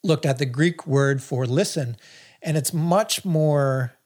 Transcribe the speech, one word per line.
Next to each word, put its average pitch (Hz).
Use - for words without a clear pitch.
looked 160
at 135
the 143
Greek 151
word 139
for 127
listen, 131
and 160
it's 147
much 175
more 143